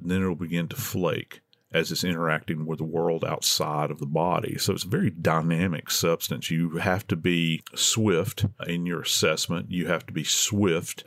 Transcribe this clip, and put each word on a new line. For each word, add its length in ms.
then 220
it'll 120
begin 320
to 100
flake 640
as 160
it's 140
interacting 600
with 100
the 80
world 400
outside 640
of 80
the 60
body. 540
So 160
it's 100
a 40
very 200
dynamic 840
substance. 600
You 260
have 300
to 100
be 460
swift 680
in 180
your 160
assessment. 680
You 160
have 180
to 80
be 100
swift 840